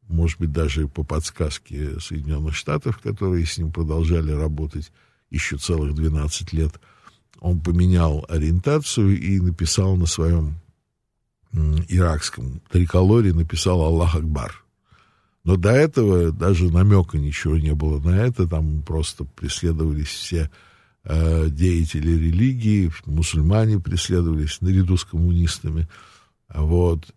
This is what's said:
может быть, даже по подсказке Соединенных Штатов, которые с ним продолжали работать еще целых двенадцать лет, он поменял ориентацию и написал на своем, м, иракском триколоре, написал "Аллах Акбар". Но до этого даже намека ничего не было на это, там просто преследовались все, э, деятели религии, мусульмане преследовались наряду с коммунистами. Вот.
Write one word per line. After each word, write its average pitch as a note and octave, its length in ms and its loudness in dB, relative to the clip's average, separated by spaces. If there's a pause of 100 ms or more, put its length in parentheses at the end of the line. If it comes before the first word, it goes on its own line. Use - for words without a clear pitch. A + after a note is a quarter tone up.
может E2 320 0
быть, D#2+ 140 -2
даже D#2 340 -2
по D2 160 -6
подсказке D2+ 960 -6
Соединенных D#2 560 -6
Штатов, - 440 -6
которые F#2+ 460 -2
с - 120 -6
ним D#2+ 140 -4
продолжали D#2+ 600 -2
работать D2+ 600 -6 (380)
еще D#2 280 -4
целых D2+ 360 -2
двенадцать D2+ 600 -2
лет, D#2+ 260 -2 (600)
он F2 200 -2
поменял E2+ 720 2
ориентацию G2 920 0
и F#2+ 200 0
написал F2+ 580 0
на F2 80 2
своем, D#2+ 500 0 (960)
м, D#2 380 0
иракском D#2 720 -2 (100)
триколоре, F#2 600 4
написал E2 480 0
"Аллах E2 340 2
Акбар". D2+ 480 -4 (800)
Но F2+ 140 2
до F#2+ 140 4
этого A2 600 4
даже F2 400 2
намека F#2 460 4
ничего D2 400 -2
не D2+ 180 0
было D2+ 240 0
на E2+ 180 2
это, A2+ 300 0
там D#2 340 -2
просто D#2 440 -6
преследовались D#2 840 -4
все, D#2+ 420 -6 (540)
э, D#2+ 460 0
деятели E2 600 0
религии, G2 800 2 (140)
мусульмане E2 720 2
преследовались E2+ 840 -2
наряду F#2 360 2
с - 80 -2
коммунистами. E2 840 0 (640)
Вот. E2 540 0 (120)